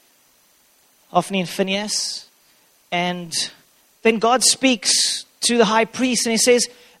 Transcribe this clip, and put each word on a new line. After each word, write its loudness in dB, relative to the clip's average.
Hophni -2
and -4
Phinehas. -6
And -4
then 4
God 2
speaks 0
to 2
the 6
high 2
priest -2
and -2
he 0
says, 4